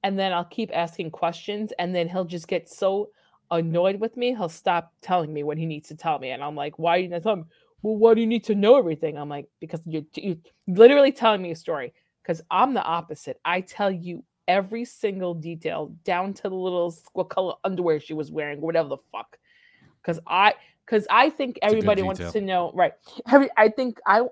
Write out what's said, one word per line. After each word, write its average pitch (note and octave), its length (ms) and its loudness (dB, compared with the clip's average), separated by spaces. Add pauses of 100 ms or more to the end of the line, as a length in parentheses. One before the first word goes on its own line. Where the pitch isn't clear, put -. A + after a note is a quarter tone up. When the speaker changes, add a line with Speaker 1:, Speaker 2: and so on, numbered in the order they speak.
Speaker 1:
and G3 160 -2
then F#3+ 140 0
I'll F3 120 -2
keep A3 260 -6
asking E3+ 380 -4
questions, G#3 680 -6
and F3+ 160 -2
then E3+ 120 0
he'll F#3 180 -4
just E3+ 220 -10
get F3 220 -4
so G3+ 400 -2 (420)
annoyed F3 480 0
with A3 180 -4
me, B3 180 -2
he'll G3+ 140 -4
stop E3+ 520 -4
telling E3 320 -2
me D3 100 -4
what D3+ 140 -4
he D#3+ 80 -4
needs D#3 240 -8
to D#3 60 -16
tell D#3 240 -4
me. B2+ 120 -8
And C3 120 -8
I'm D3 120 -8
like, D3 240 -8
"Why E3+ 180 2
are - 20 4
you F#3 100 -4
not E3+ 140 -6
telling G#3 180 0
me?" D#3+ 40 -14 (360)
"Well, G#3+ 140 -2
why A3+ 180 8
do A3 80 4
you A#3 60 2
need A3+ 180 0
to A3 100 0
know G#3 220 8
everything?" D#3+ 400 -2
I'm D3 120 -10
like, C#3+ 180 -10 (120)
"Because E3 260 -10
you're, D#3 180 -6 (120)
you're F#3 200 -6 (320)
literally C4 440 8
telling A3 300 2
me F3+ 100 -6
a D#3+ 40 -6
story." D3 380 -8 (300)
'Cause E3 180 -6 (100)
I'm B3 220 2
the A3 100 0
opposite. D#3+ 640 -6
I F3+ 160 -2
tell G3 300 -4
you F3 320 -10 (260)
every G3 360 0
single F#3+ 480 -6
detail, E3 600 -8 (100)
down F#3+ 300 -2
to - 160 -16
the F#3 60 -8
little F3+ 320 -2
s-, E3+ 160 -12 (100)
what F#3 160 -4
color F#3+ 240 -2 (100)
underwear F3 380 0
she - 120 -12
was D#3 180 -8
wearing, D3 300 -6
whatever D#3+ 280 0
the C#3 80 -6 (160)
fuck. - 240 -14 (680)
'Cause E3 240 -4
I, G3 260 4 (320)
'cause G#3+ 240 0
I B3 200 6
think C4+ 280 -6
Speaker 2:
It's - 80 -2
a G#3 40 4
good G#3+ 80 4
Speaker 1:
everybody G3+ 240 2
wants F#3+ 180 -4
Speaker 2:
detail. F3 140 -6
Speaker 1:
to G#3+ 80 -2
know, F#3 320 -2
right. F3 200 2 (380)
Every, C#4 260 6
I A3 120 6
think B3 360 -4
I G#3 260 4